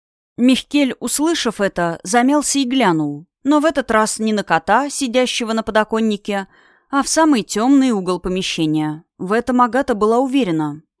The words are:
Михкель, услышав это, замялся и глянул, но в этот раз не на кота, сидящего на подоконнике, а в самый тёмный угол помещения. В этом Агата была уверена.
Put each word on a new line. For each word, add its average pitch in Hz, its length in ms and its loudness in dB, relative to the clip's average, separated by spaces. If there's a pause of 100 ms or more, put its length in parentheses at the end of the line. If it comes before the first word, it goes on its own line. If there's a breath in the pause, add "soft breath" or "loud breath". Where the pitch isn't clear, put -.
(360)
Михкель, 262 640 2
услышав 294 600 -2
это, 175 420 -2
замялся 262 560 0
и 277 60 0
глянул, 165 600 0 (180)
но 294 160 2
в 285 40 -2
этот 285 260 0
раз 214 280 0
не 220 140 -2
на 202 100 -2
кота, 214 480 0
сидящего 247 640 -2
на 226 100 -2
подоконнике, 214 880 -2 (420 soft breath)
а 277 120 0
в 262 60 -2
самый 302 340 4
тёмный 262 500 2
угол 185 260 -2
помещения. 160 840 -4 (140)
В 185 140 -4
этом 247 280 0
Агата 247 340 2
была 220 240 0
уверена. 180 640 -2 (180)